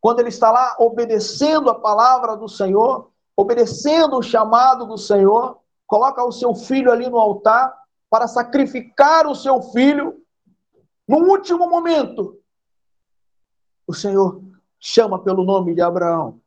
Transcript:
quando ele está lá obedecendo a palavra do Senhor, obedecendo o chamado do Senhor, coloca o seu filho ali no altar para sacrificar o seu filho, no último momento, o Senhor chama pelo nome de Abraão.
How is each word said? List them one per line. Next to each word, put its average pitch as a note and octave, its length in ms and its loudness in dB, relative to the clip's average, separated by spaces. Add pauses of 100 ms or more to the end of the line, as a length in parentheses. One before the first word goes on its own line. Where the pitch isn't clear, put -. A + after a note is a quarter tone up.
quando A#3+ 180 0
ele A#3+ 100 0
está A3 220 2
lá B3 280 0
obedecendo A#3 880 0
a A3+ 100 -2
palavra A3+ 560 2
do G#3 140 -14
Senhor, G#3+ 600 -2 (240)
obedecendo C4 800 0
o A#3+ 60 -2
chamado A#3+ 600 2
do G#3+ 120 -14
Senhor, G#3 640 0 (240)
coloca B3 400 0
o A#3+ 80 -6
seu A#3+ 200 -2
filho B3+ 380 -2
ali A#3+ 160 0
no B3 100 -4
altar A3 560 2 (360)
para A3+ 180 2
sacrificar C#4 960 0
o C#4+ 100 -6
seu C4 260 -2
filho, C#4+ 600 0 (840)
no C#4+ 120 2 (100)
último F4 400 0
momento, E4 720 -4 (1500)
o F3 60 -8
Senhor G3 500 -2 (340)
chama G3 460 -2
pelo F#3 220 -2
nome F#3 280 -2
de E3 60 -4
Abraão. E3+ 680 -4